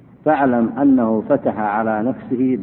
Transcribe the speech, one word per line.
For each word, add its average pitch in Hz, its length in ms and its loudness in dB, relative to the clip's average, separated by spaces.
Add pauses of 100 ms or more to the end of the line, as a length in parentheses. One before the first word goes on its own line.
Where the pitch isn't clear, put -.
(240)
فاعلم 131 440 2 (120)
أنه 117 480 2
فتح - 300 0
على 107 440 -2
نفسه 127 600 -2